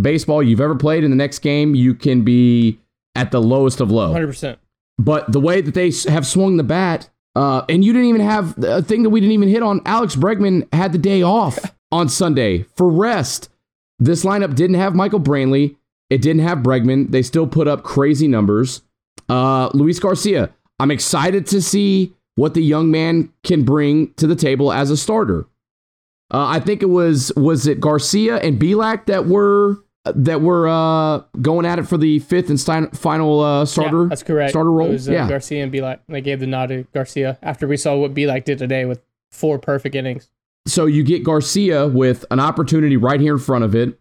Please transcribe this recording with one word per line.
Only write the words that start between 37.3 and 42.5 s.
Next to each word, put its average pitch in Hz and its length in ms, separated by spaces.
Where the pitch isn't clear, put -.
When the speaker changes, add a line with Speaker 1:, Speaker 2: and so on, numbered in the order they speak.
Speaker 2:
after 143 280
we 143 80
saw 143 200
what 139 180
Bielak 139 300
did 143 140
today 131 260
with 123 160
four 151 300
perfect 139 340
innings. 131 340
Speaker 1:
So 165 200
you 151 180
get 165 180
Garcia 160 640
with 127 460
an 131 80
opportunity 151 560